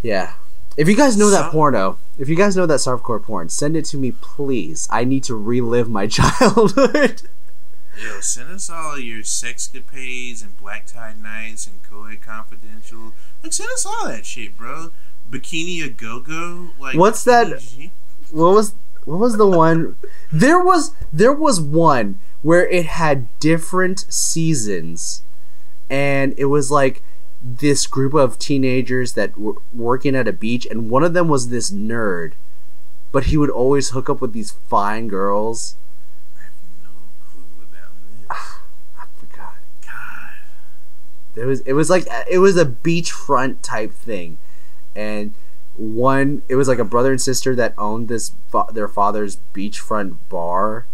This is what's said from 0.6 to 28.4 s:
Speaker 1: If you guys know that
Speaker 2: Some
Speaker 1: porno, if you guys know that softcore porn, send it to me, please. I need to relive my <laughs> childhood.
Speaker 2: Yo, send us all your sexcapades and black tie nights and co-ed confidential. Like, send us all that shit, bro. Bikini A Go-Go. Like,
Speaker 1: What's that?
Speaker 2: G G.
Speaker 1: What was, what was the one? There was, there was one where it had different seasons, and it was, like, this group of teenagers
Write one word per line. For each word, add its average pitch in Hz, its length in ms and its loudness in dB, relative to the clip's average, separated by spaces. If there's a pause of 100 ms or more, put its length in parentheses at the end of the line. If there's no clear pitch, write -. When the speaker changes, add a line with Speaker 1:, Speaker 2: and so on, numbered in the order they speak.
Speaker 1:
If 151 140 2
you 208 60 4
guys 262 220 4
know 208 120 4
that 180 140 4
Speaker 2:
Some 165 80 -2
Speaker 1:
porno, 127 460 2 (200)
if 131 120 0
you 165 60 2
guys 196 220 2
know 185 80 2
that 151 140 2
softcore 120 420 0
porn, 90 280 -2
send 151 280 0
it 143 80 0
to 147 120 -2
me, 131 140 0
please. 117 760 -2
I 110 140 0
need 131 220 0
to 123 100 -2
relive 117 540 0
my 104 180 0
<laughs> - 0 -
childhood. 220 1120 2 (800)
Speaker 2:
Yo, 101 200 -2
send 120 280 -2
us 190 200 -4
all 160 280 -4
your 117 260 -4
sexcapades 123 1160 -2
and 101 160 -2
black 107 280 -4
tie 110 360 -2
nights 110 460 -4
and - 160 -2
co-ed 104 380 -2
confidential. 110 920 -2 (300)
Like, 320 100 -2
send 415 180 -2
us 508 140 -2
all 415 220 -2
that 117 180 -2
shit, - 320 -2
bro. 151 340 -4 (380)
Bikini 165 560 -2
A 139 40 -2
Go-Go. 156 800 -2 (100)
Like, 135 180 -2
Speaker 1:
What's 208 280 2
that? 233 340 2
Speaker 2:
G - 80 -2 (100)
G. - 140 -4 (400)
Speaker 1:
What 165 220 4
was, 208 200 4 (320)
what 156 140 0
was 226 180 2
the 214 100 4
one? 165 500 4 (340)
There 254 280 4
was, 359 320 2 (200)
there 214 220 4
was 285 260 2
one 143 600 2 (220)
where 170 260 4
it 175 180 0
had 147 420 2 (120)
different 180 680 0
seasons, 101 1160 0 (680)
and 139 480 0
it 139 80 0
was, 139 260 2
like, 139 300 2 (400)
this 135 460 0
group 135 260 0
of 135 240 2
teenagers 127 760 0